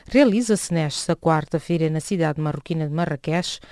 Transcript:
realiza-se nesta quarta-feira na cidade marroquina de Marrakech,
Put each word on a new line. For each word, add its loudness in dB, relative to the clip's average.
realiza-se 2
nesta -2
quarta-feira 0
na -2
cidade -2
marroquina -4
de -6
Marrakech, -4